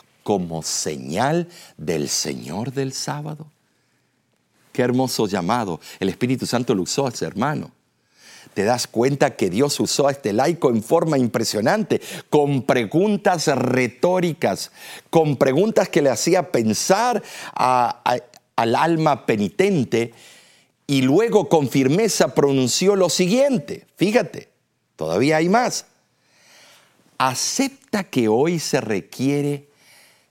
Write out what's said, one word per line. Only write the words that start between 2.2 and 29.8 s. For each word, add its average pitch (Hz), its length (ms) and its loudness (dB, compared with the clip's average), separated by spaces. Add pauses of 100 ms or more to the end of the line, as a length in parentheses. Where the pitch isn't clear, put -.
del 135 180 -6
sábado?" 151 560 -10 (1300)
Qué - 80 -2
hermoso 123 440 0
llamado. 95 540 -2 (220)
El 95 80 0
Espíritu 120 360 -4
Santo 120 300 -2
lo 92 60 -2
usó 139 260 -4
a 117 40 -4
ese - 120 -8
hermano. 98 480 -6 (840)
¿Te 98 100 -2
das 120 240 0
cuenta 135 480 0
que 101 140 -2
Dios 135 320 0
usó 143 260 0
a 143 40 2
este 135 200 -4
laico 143 380 0
en 113 120 0
forma 160 360 0
impresionante, 120 840 0 (300)
con 143 320 2
preguntas 170 840 0
retóricas, 127 1200 0 (380)
con 151 260 4
preguntas 165 540 2
que 165 120 2
le 139 80 4
hacía 165 440 0
pensar 190 680 2 (320)
a, 123 520 0
a, 123 120 2 (380)
al 117 200 2
alma 156 500 0
penitente? 120 880 0 (760)
Y 139 140 2
luego 185 480 2
con 151 180 4
firmeza 151 680 2
pronunció 139 600 2
lo 180 140 4
siguiente. 240 800 0 (100)
Fíjate, - 520 -2 (460)
todavía 101 420 0
hay 165 120 2
más. 226 380 0 (1300)
"Acepta 190 880 -2
que 117 240 0
hoy 156 300 2
se 147 200 -2
requiere 139 880 -4 (640)